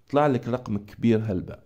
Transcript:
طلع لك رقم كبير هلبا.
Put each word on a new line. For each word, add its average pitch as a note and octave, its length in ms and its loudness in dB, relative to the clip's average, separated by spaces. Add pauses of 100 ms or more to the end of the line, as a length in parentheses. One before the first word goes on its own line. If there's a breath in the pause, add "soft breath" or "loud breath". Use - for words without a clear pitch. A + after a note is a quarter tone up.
طلع D3 180 2
لك B2 200 0
رقم A2+ 300 -4
كبير A2+ 420 2
هلبا. F#2 460 -6